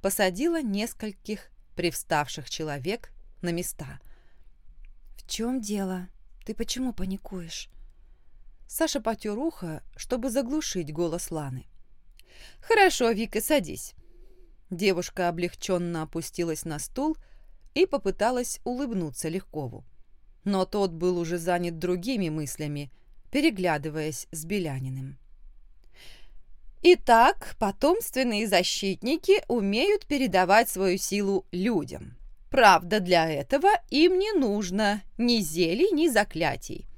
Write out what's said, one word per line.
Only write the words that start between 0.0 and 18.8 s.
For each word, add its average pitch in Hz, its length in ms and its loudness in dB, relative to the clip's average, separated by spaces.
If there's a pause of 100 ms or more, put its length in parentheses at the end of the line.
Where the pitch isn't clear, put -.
посадила 285 600 2
нескольких 214 880 -6 (240)
привставших 156 760 -2
человек 156 640 -6 (280)
на 175 100 -4
места. 170 480 -6 (1160)
«В - 100 -20
чем 247 340 -4
дело? 190 480 -4 (360)
Ты 220 100 -8
почему 247 380 -4
паникуешь?» 190 760 -6 (960)
Саша 311 340 -2
потер 214 380 -4
ухо, 190 440 -6 (140)
чтобы 247 340 -4
заглушить 233 600 -2
голос 170 380 -4
Ланы. 139 360 -6 (960)
«Хорошо, 370 500 4
Вика, 214 300 -2
садись». - 540 -2 (760)
Девушка 180 580 0
облегченно 175 760 -4
опустилась 165 600 -6
на 151 140 -6
стул 302 380 -4 (580)
и 359 120 4
попыталась 240 760 -2
улыбнуться 220 640 -4